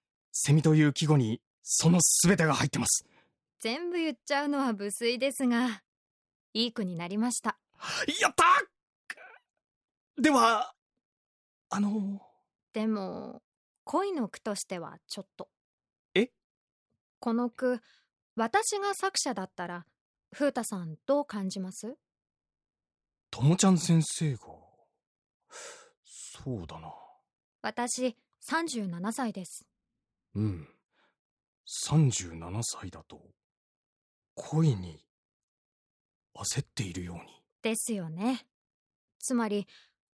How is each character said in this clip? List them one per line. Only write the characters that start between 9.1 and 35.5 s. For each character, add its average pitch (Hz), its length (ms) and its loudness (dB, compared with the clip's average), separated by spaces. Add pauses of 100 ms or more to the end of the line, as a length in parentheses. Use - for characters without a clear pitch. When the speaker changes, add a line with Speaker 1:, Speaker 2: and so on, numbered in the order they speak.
Speaker 1:
で 302 80 6
は、 233 440 4 (960)
あ 196 120 -2
の。 202 400 -2 (500)
Speaker 2:
で 220 160 -2
も、 190 540 -4 (420)
恋 381 300 -2
の 247 160 -2
句 - 100 -16
と 208 160 -6
し - 100 -8
て 185 140 -8
は - 180 -12 (100)
ち - 120 -12
ょ 190 40 -12
っ - 120 -20
と。 - 140 -14 (680)
Speaker 1:
え？ 220 160 2 (880)
Speaker 2:
こ 233 140 -2
の 240 160 0
句、 247 320 -2 (560)
私 392 420 0
が 403 160 -2
作 - 240 -2
者 262 140 -2
だ 190 100 -6
っ 190 100 -12
た 175 140 -8
ら、 175 180 -12 (460)
風 - 160 -2
太 247 160 -2
さ 202 140 -6
ん 165 180 -8 (100)
ど 277 160 2
う 285 40 -8
感 196 240 -6
じ 190 100 -6
ま 185 140 -8
す？ 247 240 -12 (1300)
Speaker 1:
と - 120 -12
も 160 160 6
ち - 80 4
ゃ 190 60 8
ん 180 60 8
先 165 260 4
生 147 320 -2
が、 - 40 -10 (1700)
そ - 580 -10
う - 20 -12
だ 80 140 -14
な。 82 160 -16 (640)
Speaker 2:
私、 240 540 -4 (240)
三 330 280 -2
十 226 200 -6
七 175 240 -4
歳 233 220 -4
で 190 120 -12
す。 - 200 -16 (720)
Speaker 1:
う 101 60 -2
ん。 90 280 -4 (960)
三 147 440 2
十 90 240 -4
七 87 300 -6
歳 - 260 -8
だ 82 140 -16
と、 - 180 -20 (1120)
恋 151 400 2
に 87 300 -10 (1300)